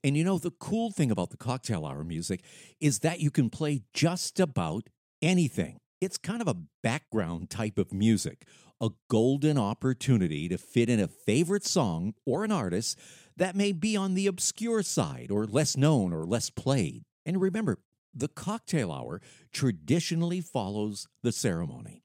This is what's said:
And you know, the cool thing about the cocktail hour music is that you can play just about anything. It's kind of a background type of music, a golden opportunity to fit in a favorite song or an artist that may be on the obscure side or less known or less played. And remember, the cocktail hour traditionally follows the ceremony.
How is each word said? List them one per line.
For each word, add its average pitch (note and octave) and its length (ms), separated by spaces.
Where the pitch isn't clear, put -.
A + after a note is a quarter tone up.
And C#3 140
you D#3 80
know, F#3+ 140
the F3 140
cool A3+ 400
thing C#3+ 200
about F#2 200
the - 40
cocktail A2+ 500
hour C#2+ 200
music E2+ 360
is C#3+ 200
that E3 200
you D3 120
can B2 180
play D3 320
just - 460
about G#2+ 480
anything. D#3 540
It's - 180
kind A#3 240
of G3+ 60
a F2+ 160
background F#2 680
type A2 280
of G2 160
music, G#2 540
a A2+ 80
golden C#3 480
opportunity G2+ 880
to F2 80
fit A#2 320
in A#2 100
a F#2 80
favorite E3+ 560
song G2 520
or D#3 180
an G#3+ 80
artist A2 460
that F#3 180
may G3+ 160
be G#3 240
on F#3+ 200
the G3 100
obscure G#3+ 560
side B2 480
or G#2 160
less C#3 320
known C3 340
or D#2+ 140
less G#2+ 240
played. E2+ 540
And F#3 160
remember, F#3+ 380
the C#3 160
cocktail E3 640
hour C2+ 300
traditionally E3 880
follows G#2+ 680
the A#2 100
ceremony. E2 720